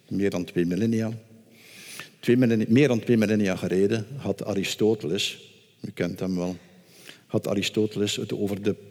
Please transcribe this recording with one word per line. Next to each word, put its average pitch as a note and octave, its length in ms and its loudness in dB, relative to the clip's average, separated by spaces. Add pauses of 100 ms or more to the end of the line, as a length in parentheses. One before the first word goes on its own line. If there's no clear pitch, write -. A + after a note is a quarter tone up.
meer G2 220 -2
dan F2+ 140 -2
twee E2+ 220 0
millennia. A2+ 460 0 (1080)
Twee A#2+ 160 4
millenni-, A#2 320 4
meer C3 200 8
dan A#2+ 120 2
twee B2 160 2
millennia G#2 400 2
geleden G2 500 0 (100)
had G2 280 -6
Aristoteles, G2+ 1080 -2 (280)
u A2 100 -12
kent F2+ 300 -6
hem F#2 160 -4
wel, F2 200 -4 (720)
had - 220 -2
Aristoteles G#2 680 -2
het A2 160 -8
over G2+ 300 -4
de G2+ 120 0 (160)